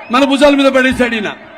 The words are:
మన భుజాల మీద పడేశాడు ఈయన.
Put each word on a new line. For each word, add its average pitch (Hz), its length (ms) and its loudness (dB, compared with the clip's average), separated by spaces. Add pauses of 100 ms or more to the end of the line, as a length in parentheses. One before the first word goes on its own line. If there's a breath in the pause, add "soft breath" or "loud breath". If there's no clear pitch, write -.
(120)
మన 262 120 2
భుజాల 277 300 2
మీద 269 180 2
పడేశాడు 254 420 0
ఈయన. 202 160 -6 (280)